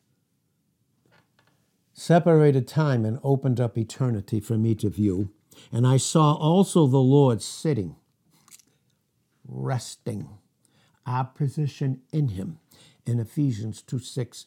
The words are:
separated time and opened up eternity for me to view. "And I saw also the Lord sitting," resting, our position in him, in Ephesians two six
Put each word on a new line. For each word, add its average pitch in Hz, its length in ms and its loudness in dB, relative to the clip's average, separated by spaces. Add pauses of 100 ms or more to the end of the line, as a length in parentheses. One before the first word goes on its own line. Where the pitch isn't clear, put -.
(1900)
separated 156 760 4
time 139 360 0
and 110 200 -4
opened 131 360 0
up 117 160 -2
eternity 113 600 -4
for 110 180 -4
me 110 200 0
to 107 140 -2
view. 98 400 -2 (420)
"And 120 140 2
I 131 100 4
saw 151 380 2
also 165 520 2
the 131 160 4
Lord 131 400 4
sitting," 107 540 -6 (1500)
resting, 127 840 -8 (760)
our 127 180 -4
position 139 760 -6 (120)
in 151 160 0
him, 95 300 -10 (460)
in 120 160 -4
Ephesians 113 600 -6
two - 160 -8
six - 480 -12